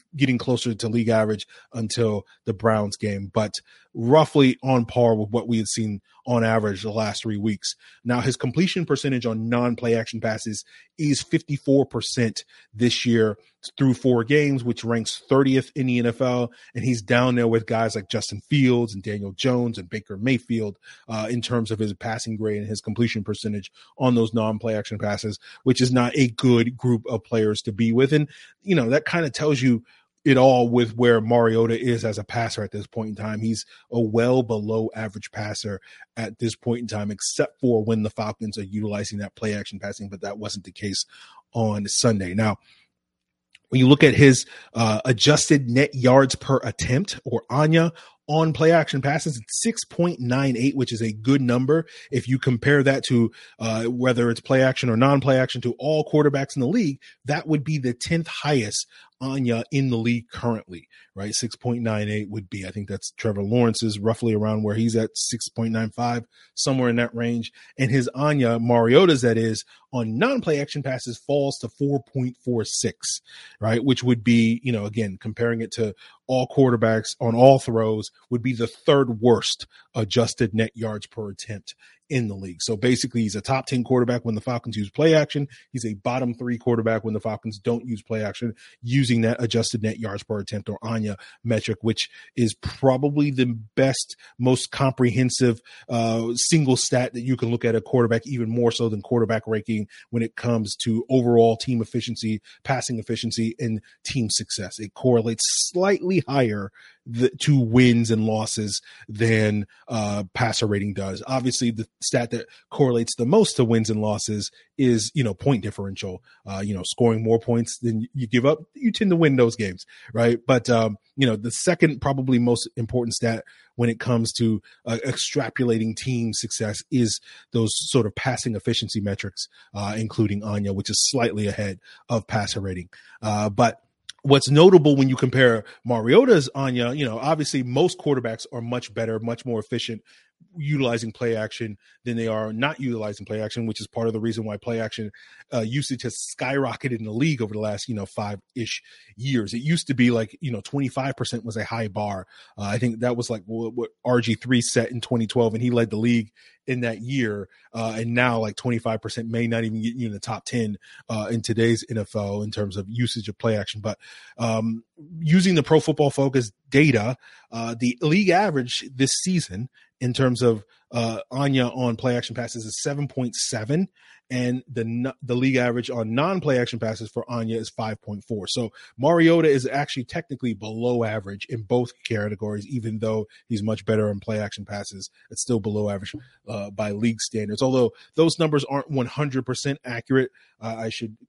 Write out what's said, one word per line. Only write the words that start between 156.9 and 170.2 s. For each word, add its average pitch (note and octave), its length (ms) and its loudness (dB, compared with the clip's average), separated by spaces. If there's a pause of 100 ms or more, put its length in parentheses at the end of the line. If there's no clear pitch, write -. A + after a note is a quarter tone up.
year. A2+ 480 -4 (240)
Uh, A2+ 240 -6
and A#2 160 -4
now, B2 260 2
like, G#2+ 160 -4
twenty-five A2+ 460 -2
percent A2+ 280 -8
may A#2 160 -2
not A2+ 200 -2
even A2 160 -4
get A#2 140 -4
you A#2+ 120 -6
in G#2 60 -8
the G2 60 -12
top G#2+ 260 -10
ten, A2 320 -4 (320)
uh, G#2+ 200 -6
in A#2 120 -2
today's A2+ 480 0
N A2+ 80 -4
F G#2 180 -6
L G#2 280 -4
in G#2+ 80 -8
terms G2+ 260 -6
of G2 100 -6
usage A#2 400 -6
of G#2 100 -10
play A2+ 200 0
action. G2+ 240 -8
But, G#2 180 -6 (380)
um, A2+ 480 -2 (340)
using F3 360 4
the C#3+ 80 4
Pro D#3 180 4
Football D3 300 2
Focus C3 400 0 (180)
data, B2+ 480 4 (340)
uh, A#2 260 -8
the B2 240 0
league F3+ 280 4
average E3 560 0 (100)
this C3+ 160 2 (100)
season C3 480 -2 (320)
in B2 120 -2
terms B2 280 2